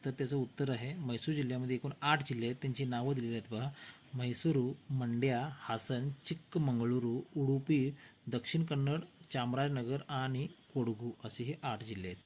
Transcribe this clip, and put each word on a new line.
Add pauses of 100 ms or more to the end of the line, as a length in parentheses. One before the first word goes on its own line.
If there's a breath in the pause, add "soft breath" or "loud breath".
तर
त्याचं
उत्तर
आहे
म्हैसूर
जिल्ह्यामध्ये
एकूण (100)
आठ
जिल्हे
आहेत,
त्यांची
नावं
दिलेली
आहेत
बघा, (460 loud breath)
म्हैसूर, (180)
मंड्या, (120)
हासन, (180)
चिक्कमंगळूरू, (200)
उडुपी, (360 loud breath)
दक्षिण
कन्नड, (320)
चामराजनगर (100)
आणि (280)
कोडगू (140)
असे
हे
आठ
जिल्हे
आहेत.